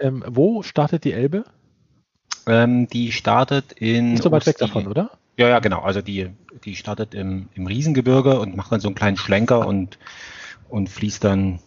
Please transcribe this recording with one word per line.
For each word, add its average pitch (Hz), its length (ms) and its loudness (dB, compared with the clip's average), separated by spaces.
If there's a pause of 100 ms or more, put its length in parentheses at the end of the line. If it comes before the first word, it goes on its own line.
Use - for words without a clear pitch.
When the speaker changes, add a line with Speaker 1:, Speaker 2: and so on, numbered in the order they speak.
Speaker 1:
ähm, 135 280 -2
wo 180 340 2
startet 151 420 -2
die 123 100 -2
Elbe? 143 300 -2 (1000)
Speaker 2:
Ähm, 117 420 4
die 120 220 -4
startet 131 600 0
in 117 400 0
Speaker 1:
Nicht 117 100 2
so 175 80 2
weit 151 140 4
weg 156 120 2
Speaker 2:
Ostsee. 123 100 -2
Speaker 1:
davon, 104 200 -4
oder? 147 260 -4 (260)
Speaker 2:
Ja, 120 100 6
ja, 120 120 4
genau. 92 200 0
Also 95 220 -2
die, 95 260 -8 (340)
die 95 140 -12
startet 104 380 -8
im, 95 400 -6
im 95 120 -8
Riesengebirge 131 720 2
und 98 160 -6
macht 92 160 -10
dann 110 100 0
so 107 80 -2
einen 98 80 -4
kleinen 98 200 0
Schlenker 110 500 2
und, 98 320 -4 (720)
und 98 220 -4
fließt - 340 -4
dann 95 420 0